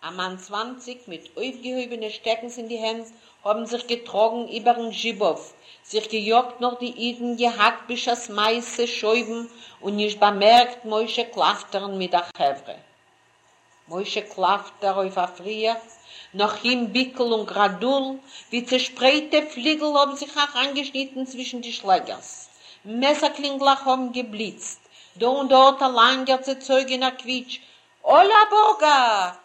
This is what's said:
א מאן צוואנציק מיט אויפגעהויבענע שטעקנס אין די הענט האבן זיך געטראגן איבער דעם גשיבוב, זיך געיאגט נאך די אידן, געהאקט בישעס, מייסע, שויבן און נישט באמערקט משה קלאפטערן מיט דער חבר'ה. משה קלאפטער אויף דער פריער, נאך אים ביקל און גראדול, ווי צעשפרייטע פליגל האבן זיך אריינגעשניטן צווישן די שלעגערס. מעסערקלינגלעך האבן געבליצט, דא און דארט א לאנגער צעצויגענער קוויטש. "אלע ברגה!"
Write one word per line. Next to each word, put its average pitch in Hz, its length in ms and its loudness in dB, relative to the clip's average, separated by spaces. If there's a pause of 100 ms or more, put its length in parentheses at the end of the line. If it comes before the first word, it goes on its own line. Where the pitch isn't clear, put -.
א 160 100 -14
מאן 185 260 -8
צוואנציק 240 720 -12
מיט 170 280 -16
אויפגעהויבענע 247 720 -8
שטעקנס 233 480 -6
אין 226 100 -12
די 233 100 -8
הענט 226 280 -6 (380)
האבן 226 220 -2
זיך 233 200 -8
געטראגן 226 600 -2
איבער 233 260 2
דעם 226 160 -6
גשיבוב, 202 640 -4 (380)
זיך 214 200 -4
געיאגט 226 500 0
נאך 240 200 -2
די 247 160 -8
אידן, 240 400 -6
געהאקט 233 500 2
בישעס, 240 440 -4
מייסע, 226 560 -2
שויבן 226 560 -2 (400)
און 202 140 -4
נישט 208 220 -2
באמערקט 214 680 6
משה 226 400 -2
קלאפטערן 196 760 -2
מיט 180 120 -4
דער 175 120 2 (140)
חבר'ה. 139 380 -2 (1120)
משה 196 320 -6
קלאפטער 196 760 -2
אויף 190 180 -4
דער 180 120 0
פריער, 220 500 -4 (580)
נאך 202 300 -2
אים 240 280 0
ביקל 254 300 -2
און 226 240 0
גראדול, 208 580 0 (440)
ווי 240 140 -4
צעשפרייטע 262 760 0 (160)
פליגל 302 420 0
האבן 277 200 2
זיך 285 220 -10
אריינגעשניטן 269 840 -4
צווישן 247 360 -12
די 233 120 -12
שלעגערס. - 760 -2 (360)
מעסערקלינגלעך 277 1000 0
האבן 262 260 0
געבליצט, 220 680 -10 (360)
דא 202 100 0
און 269 220 0
דארט 269 340 8
א 269 40 2 (100)
לאנגער 262 400 4
צעצויגענער 262 760 0 (100)
קוויטש. 254 380 -8 (480)
"אלע 392 340 8 (100)
ברגה!" 277 800 4 (140)